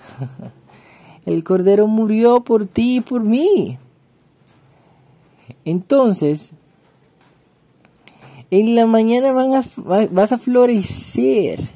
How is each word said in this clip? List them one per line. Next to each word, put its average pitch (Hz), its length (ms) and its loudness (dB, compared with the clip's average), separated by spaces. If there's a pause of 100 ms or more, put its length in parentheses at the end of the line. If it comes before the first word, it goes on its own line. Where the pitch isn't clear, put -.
(180)
<laughs> - 1080 -20
El 165 160 -4
cordero 190 440 2
murió 220 580 2
por 214 220 0
ti 240 300 -2
y 254 40 -2
por 240 220 -4
mí. 220 560 0 (1900)
Entonces, 180 880 0 (2000)
en 220 240 2
la 226 120 2
mañana 226 460 2
van 262 220 0
a, 269 80 0 (160)
va-, 196 280 -2
vas 190 260 0
a 240 60 -2
florecer 247 1400 -2